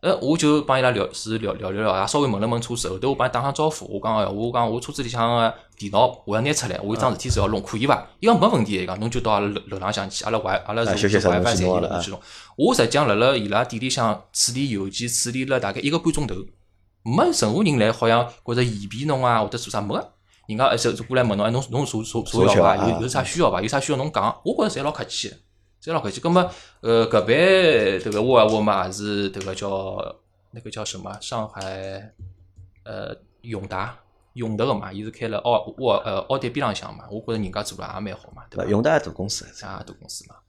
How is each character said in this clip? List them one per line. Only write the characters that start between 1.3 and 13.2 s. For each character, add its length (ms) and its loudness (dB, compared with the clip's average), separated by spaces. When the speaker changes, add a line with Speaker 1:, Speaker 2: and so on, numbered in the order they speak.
Speaker 1:
聊， 160 -4
聊 180 -6
聊 100 -4
聊， 200 2
也 60 2
稍 120 0
微 80 2
问 140 0
了 40 0
问 160 -2
车 140 -6
子， 140 -4
后 100 -6
头 120 0
我 40 0
帮 100 0
伊 60 -2
打 100 -2
声 120 -2
招 160 2
呼， 160 -10
我 160 -8
讲， 160 0
哎， 100 2
我 240 -4
讲 180 0
我 80 -4
车 140 -10
子 100 -8
里 60 -6
向 300 0
个 160 4
电 160 -8
脑 200 6
我 100 -2
要 60 2
拿 100 0
出 160 -2
来， 160 -4
我 100 -2
有 60 -2
桩 140 2
事 40 -6
体 120 -8
是 100 2
要 80 2
弄， 140 0
可 160 -6
以 100 0
伐？ 180 2
伊 60 -2
讲 120 8
没 80 4
问 200 4
题， 180 -2
伊 20 -4
讲 140 -6
侬 100 -2
就 120 -2
到 100 2
阿 80 4
拉 80 0
楼， 200 -4
楼 120 -8
浪 140 -2
向 160 -4
去， 160 -8
阿 60 -2
拉 80 2
wi-， 260 0
阿 80 -6
拉 100 0
是 60 0
Speaker 2:
啊， 80 2
休 100 2
息 100 4
室 120 4
Speaker 1:
wi-fi 120 4
Speaker 2:
弄 140 2
起 80 2
弄 180 4
了 60 -2
啊。 140 -4
Speaker 1:
去 100 -8
弄。 80 -12
我 180 4
实 100 6
际 60 -2
上 160 2
辣 80 4
辣 180 4